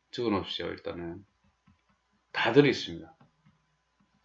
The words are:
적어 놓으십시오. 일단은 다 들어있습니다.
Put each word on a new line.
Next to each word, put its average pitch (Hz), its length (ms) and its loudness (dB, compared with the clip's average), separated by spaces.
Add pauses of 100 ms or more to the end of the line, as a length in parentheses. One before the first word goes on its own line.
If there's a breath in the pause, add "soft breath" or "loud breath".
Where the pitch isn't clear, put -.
(120)
적어 120 180 -2
놓으십시오. 87 380 -2
일단은 87 580 -8 (1040)
다 - 220 0
들어있습니다. 113 600 2 (1120)